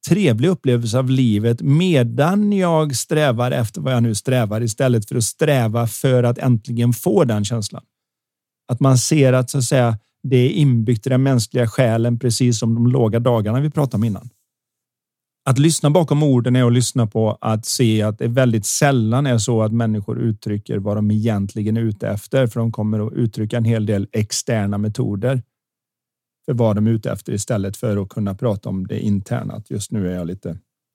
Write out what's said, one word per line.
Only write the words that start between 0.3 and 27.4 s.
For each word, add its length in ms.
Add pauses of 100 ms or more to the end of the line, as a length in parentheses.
upplevelse 500
av 120
livet 520
medan 880
jag 440
strävar 540
efter 300
vad 120
jag 100
nu 120
strävar, 480
istället 460
för 80
att 80
sträva 600
för 360
att 160
äntligen 540
få 320
den 200
känslan. 380 (920)
Att 80
man 180
ser 340
att, 180
så 80
att 60
säga, 340 (240)
det 140
är 140
inbyggt 560
i 40
den 120
mänskliga 460
själen, 500
precis 400
som 160
de 120
låga 340
dagarna 400
vi 100
pratade 260
om 80
innan. 240 (1200)
Att 100
lyssna 320
bakom 320
orden 340
är 100
att 60
lyssna 340
på 340
att 260
se 360
att 160
det 100
väldigt 380
sällan 600
är 120
så 240
att 100
människor 480
uttrycker 580
vad 180
de 140
egentligen 640
är 40
ute 280
efter, 380
för 140
de 120
kommer 340
att 60
uttrycka 440
en 80
hel 220
del 260
externa 680
metoder 640 (1040)
för 80
vad 220
de 100
är 40
ute 220
efter, 200
istället 440